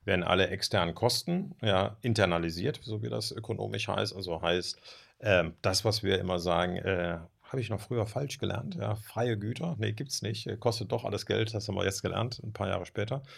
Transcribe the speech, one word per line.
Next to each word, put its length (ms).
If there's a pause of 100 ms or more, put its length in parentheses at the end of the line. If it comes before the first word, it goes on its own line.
wären 160
alle 280
externen 440
Kosten, 680
ja, 400
internalisiert, 800
so 180
wie 80
das 220
ökonomisch 560
heißt. 260
Also 280
heißt, 360 (440)
ähm, 400
das, 240
was 180
wir 160
immer 200
sagen, 360
äh, 440 (240)
habe 180
ich 80
noch 100
früher 260
falsch 320
gelernt, 380
ja, 200
freie 420
Güter, 420
nee, 140
gibt's 280
nicht, 260
äh, 100
kostet 340
doch 140
alles 200
Geld, 280
das 160
haben 60
wir 100
jetzt 160
gelernt, 420
ein 80
paar 160
Jahre 180
später. 380 (140)